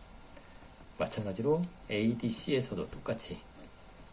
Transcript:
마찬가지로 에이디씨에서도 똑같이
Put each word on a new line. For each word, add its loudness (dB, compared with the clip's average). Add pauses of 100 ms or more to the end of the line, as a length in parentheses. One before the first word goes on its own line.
(1000)
마찬가지로 4 (260)
에이디씨에서도 4
똑같이 -2 (720)